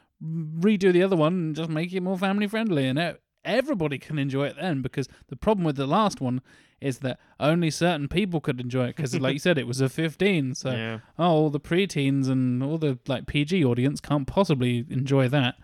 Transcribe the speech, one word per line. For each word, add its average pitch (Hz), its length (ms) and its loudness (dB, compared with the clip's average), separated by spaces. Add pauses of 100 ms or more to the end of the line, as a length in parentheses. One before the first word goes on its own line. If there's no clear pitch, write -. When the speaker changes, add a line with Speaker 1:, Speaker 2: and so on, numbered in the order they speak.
(240)
Speaker 1:
redo 165 680 2
the 175 100 6
other 190 140 2
one 156 180 4
and 160 220 -2
just 165 120 -6
make 165 240 -4
it 190 80 -4
more 185 160 -2
family-friendly, 196 720 0
and 131 120 0
e-, 165 140 -2 (320)
everybody 185 540 -2
can 156 220 -8
enjoy 139 260 -2
it 131 120 -6
then." 147 240 -4
Because 131 260 -6 (180)
the 135 100 -14
problem 202 280 0
with 151 120 0
the 135 100 -2
last 190 360 0
one 127 180 -2 (400)
is 135 200 -4
that 131 180 -6 (220)
only 165 300 2
certain 156 380 0
people 175 320 0
could 127 200 -2
enjoy 123 260 -2
it, - 100 -6
'cause, 135 220 -4
like 131 160 0
you 139 40 -2
Speaker 2:
<laughs> - 80 -2
Speaker 1:
said, 175 120 4
it 120 80 -2
was 123 160 -2
a 135 80 2
fifteen, 165 640 0
so - 160 -6
Speaker 2:
Yeah. 113 280 -4 (200)
Speaker 1:
oh, 160 80 2
all 156 240 4
the 147 100 -2
preteens 139 680 0
and 127 340 2
all 147 160 -2
the, 143 200 0 (100)
like, 131 180 -4
P 147 180 0
G 170 200 2
audience 123 360 2
can't 143 280 -2
possibly 123 600 2
enjoy 135 400 2
that. 131 360 0